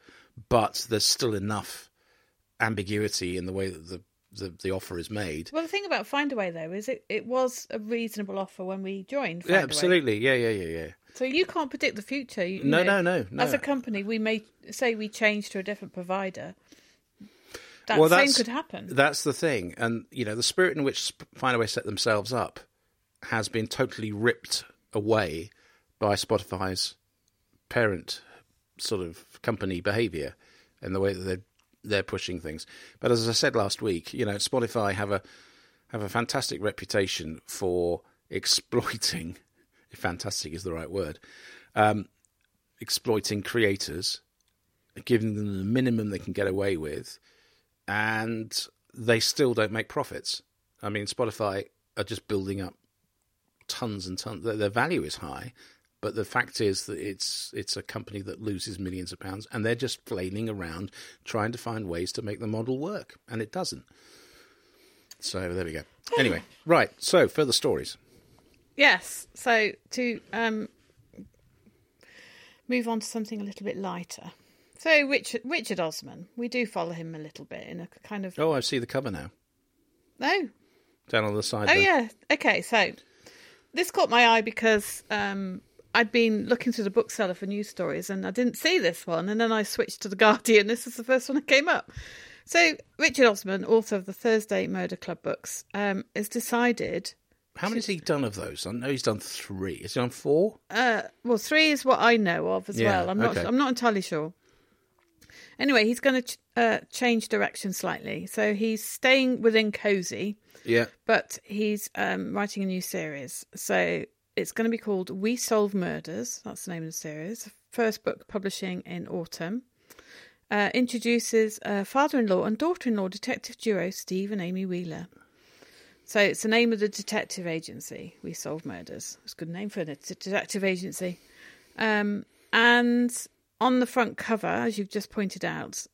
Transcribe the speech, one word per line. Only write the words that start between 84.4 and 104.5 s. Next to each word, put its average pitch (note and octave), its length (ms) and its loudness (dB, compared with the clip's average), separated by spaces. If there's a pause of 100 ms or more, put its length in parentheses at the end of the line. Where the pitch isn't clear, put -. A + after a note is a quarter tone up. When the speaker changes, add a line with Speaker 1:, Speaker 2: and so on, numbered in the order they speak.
Speaker 2:
because, A3 680 2
um, G3 520 -4 (320)
I'd A3+ 180 4
been A3+ 360 4
looking A#3+ 260 2
through A3+ 100 -2
the G3+ 60 -2
bookseller G3 440 0
for F#3+ 120 -10
news G3+ 240 -6
stories E3 400 -4
and F#3+ 180 -4
I F#3+ 40 -4
didn't A#3+ 260 0
see F4 220 4
this F3 280 0
one, E3+ 220 0
and G#3+ 100 0
then A3+ 120 2
I A3 120 2
switched - 380 -4
to G#3 80 -6
The G3 60 -6
Guardian. G#3+ 520 8
This A#3 200 -2
is A#3 100 -10
the A#3 60 -10
first B3+ 260 2
one C4+ 80 0
that - 100 -2
came C#4+ 220 6
up. - 220 0 (520)
So E4+ 300 6 (260)
Richard C#4 280 6
Osman, G3 380 2
author A3 300 4
of F#3+ 100 -4
the F#3+ 80 -10
Thursday G#3+ 540 0
Murder F#3 300 -4
Club - 260 -8
books, - 400 -6 (100)
um, G3+ 300 0 (120)
has G#3 140 -4
decided A#3+ 840 0 (420)
Speaker 1:
How F#3 140 -2
many A3+ 120 -2
Speaker 2:
to A3+ 60 -6
Speaker 1:
has G3+ 80 -2
he - 20 -4
done D3 260 0
of G#2+ 120 -2
those? F2 320 -8
I F#2 40 -4
know A#2+ 180 -4
he's C3 120 -2
done G#2+ 180 0
three. - 600 -8
Has - 140 -10
he C3+ 40 2
done B2 120 2
four? E3 480 2 (100)
Speaker 2:
Uh, A3+ 340 2 (200)
well, A#3 160 4
three D#4 320 6
is C#4+ 140 0
what C4 160 6
I A#3 160 8
know F3 320 2
of F#3+ 200 -2
as G#3 100 -2
Speaker 1:
Yeah, G3+ 220 6
Speaker 2:
well. F3 100 0
I'm F#3+ 60 0
not, A3 200 2
Speaker 1:
okay. F3 100 0
Speaker 2:
I'm A#3 100 2
not C#4 120 4
entirely A#3+ 320 2
sure. D#3+ 320 -4 (1200)